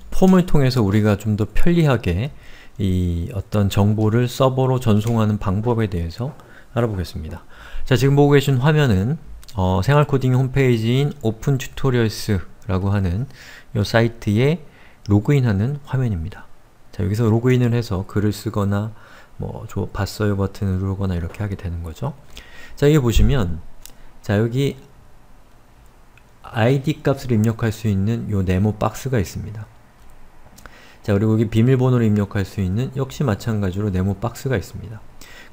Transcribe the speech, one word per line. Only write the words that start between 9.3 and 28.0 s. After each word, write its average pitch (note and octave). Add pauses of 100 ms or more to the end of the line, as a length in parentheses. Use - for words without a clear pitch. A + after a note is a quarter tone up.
어, F#2
생활코딩 C3+
홈페이지인 B2+
오픈 A2+
튜토리얼스라고 G#2
하는 G2 (500)
요 G#2
사이트에 A#2 (440)
로그인하는 A#2+
화면입니다. G#2 (460)
자, G2
여기서 G#2+
로그인을 A#2+
해서 G2
글을 G#2
쓰거나 G#2 (420)
뭐, -
조-, G2+
봤어요 G2+
버튼을 F#2+
누르거나 F#2+
이렇게 E2+
하게 G2
되는 E2+
거죠. E2+ (600)
자, C#3+
여기 D3+
보시면, A2+ (640)
자, G2+
여기 A#2+ (1700)
아이디 C3+
값을 C3+
입력할 A2
수 -
있는 G#2+